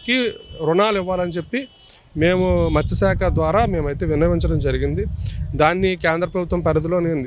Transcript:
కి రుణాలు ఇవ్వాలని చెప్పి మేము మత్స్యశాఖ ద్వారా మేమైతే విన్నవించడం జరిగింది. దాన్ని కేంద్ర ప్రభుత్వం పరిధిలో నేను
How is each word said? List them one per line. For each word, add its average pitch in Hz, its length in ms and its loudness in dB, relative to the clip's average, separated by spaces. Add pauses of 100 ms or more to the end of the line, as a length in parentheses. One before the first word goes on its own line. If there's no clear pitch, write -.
కి 240 220 0 (380)
రుణాలు 196 320 2
ఇవ్వాలని 180 320 -2
చెప్పి 180 380 -6 (480)
మేము 175 520 2
మత్స్యశాఖ 165 480 2 (120)
ద్వారా 160 380 2
మేమైతే 156 400 -2
విన్నవించడం 160 520 2
జరిగింది. 143 460 0 (520)
దాన్ని 180 400 2
కేంద్ర 165 320 0
ప్రభుత్వం 175 320 -4
పరిధిలో 160 400 0
నేను 160 260 -2